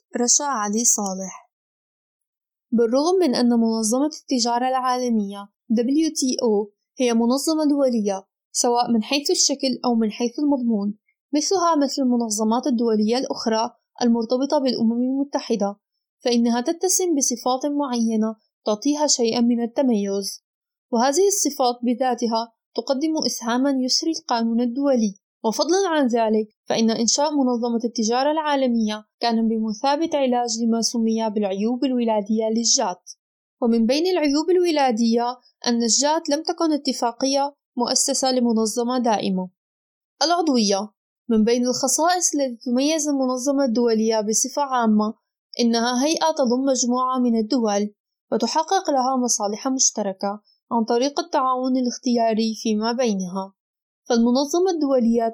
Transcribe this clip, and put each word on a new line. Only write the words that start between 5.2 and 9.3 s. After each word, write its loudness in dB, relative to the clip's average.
دبليو 2
تي -2
أو 0
هي 2
منظمة 0
دولية، 0
سواء 0
من 2
حيث 0